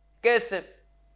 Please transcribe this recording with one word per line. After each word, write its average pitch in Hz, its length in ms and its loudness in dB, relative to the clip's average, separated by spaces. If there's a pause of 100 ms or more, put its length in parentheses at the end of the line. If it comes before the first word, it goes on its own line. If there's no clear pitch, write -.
(200)
כסף. 196 580 -2 (360)